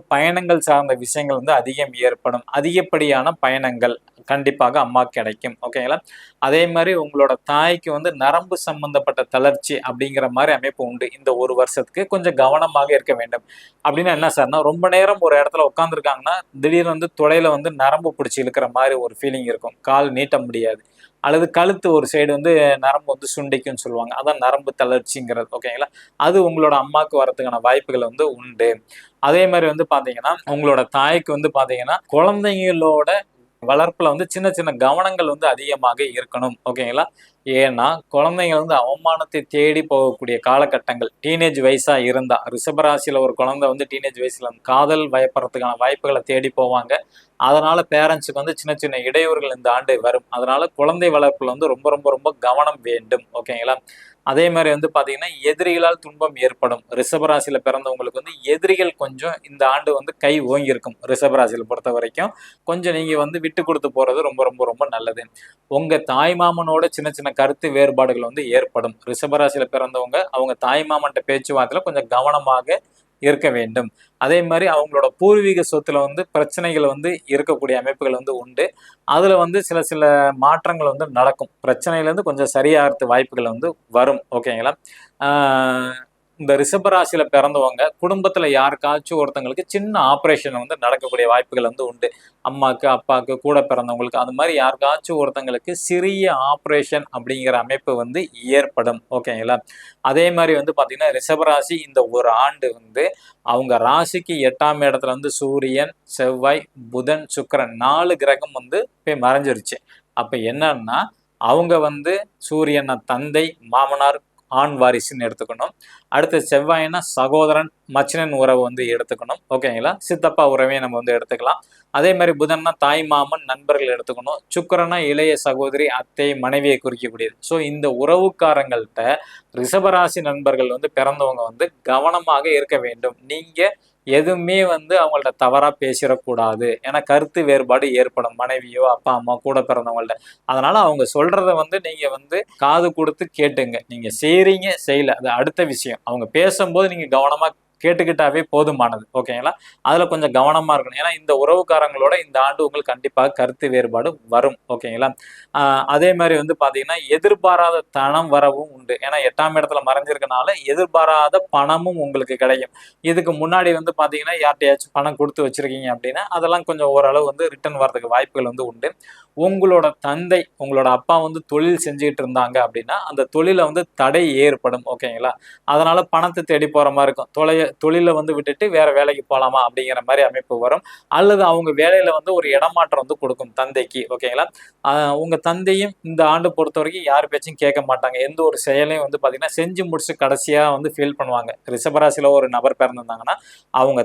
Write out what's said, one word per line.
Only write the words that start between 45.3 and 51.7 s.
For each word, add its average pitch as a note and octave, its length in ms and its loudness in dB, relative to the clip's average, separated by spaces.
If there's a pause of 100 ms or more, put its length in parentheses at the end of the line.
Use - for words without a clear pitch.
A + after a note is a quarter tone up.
வாய்ப்புகளை C3+ 440 0
தேடி C3 300 -2
போவாங்க. B2 420 0 (460)
அதனால D3+ 400 4 (100)
பேரண்ட்ஸுக்கு D3+ 520 0
வந்து D#3 160 -6
சின்ன D3+ 180 -6
சின்ன C#3+ 260 -6
இடையூறுகள் C#3+ 540 0
இந்த B2 160 2
ஆண்டு C3 300 2
வரும். A#2+ 280 0
அதனால C3 460 -2
குழந்தை E3+ 340 2
வளர்ப்புல C#3+ 420 2
வந்து D3 160 -2
ரொம்ப, C3+ 220 -2